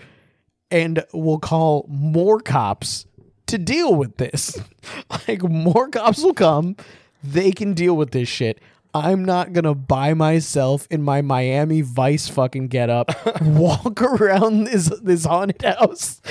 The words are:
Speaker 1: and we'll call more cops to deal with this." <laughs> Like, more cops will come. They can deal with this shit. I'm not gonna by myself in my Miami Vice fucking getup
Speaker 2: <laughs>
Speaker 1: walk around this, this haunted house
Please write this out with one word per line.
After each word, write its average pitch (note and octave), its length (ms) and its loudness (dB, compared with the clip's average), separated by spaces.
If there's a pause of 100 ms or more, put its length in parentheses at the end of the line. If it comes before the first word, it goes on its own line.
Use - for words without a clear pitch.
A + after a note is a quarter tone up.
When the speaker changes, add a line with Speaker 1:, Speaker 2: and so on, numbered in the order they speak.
(720)
Speaker 1:
and E3 320 0 (100)
we'll D#3+ 260 0
call D#3+ 500 0
more D#3+ 500 2
cops - 680 -4 (420)
to A3+ 100 -4
deal B3+ 360 0
with C#3 240 -2
this." - 460 -6
<laughs> - 40 -18 (600)
Like, G3+ 160 -4
more F3 460 2
cops A3+ 340 0
will F4 100 4
come. E3+ 440 2 (460)
They E3+ 280 2
can G3+ 220 -2
deal E3+ 240 2
with D3 140 -2
this B2 180 -2
shit. A2 320 -4 (320)
I'm F#3 320 0
not F3+ 260 0
gonna D#3+ 240 2
by C#3 380 0
myself D3+ 760 0
in D#3 120 -2
my C#3+ 200 0
Miami C#3 600 0
Vice C3+ 480 0
fucking C3 400 -2
getup A#2+ 420 0 (140)
Speaker 2:
<laughs> - 160 -2
Speaker 1:
walk D#3 600 2
around G#3+ 640 2
this, G#3 220 0 (140)
this F3 240 0
haunted F3 360 -2
house A3+ 680 -2